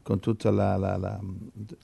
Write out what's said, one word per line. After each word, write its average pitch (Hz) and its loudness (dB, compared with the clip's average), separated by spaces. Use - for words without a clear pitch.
con 101 0
tutta 110 2
la, 98 4
la, 95 0
la, 95 -4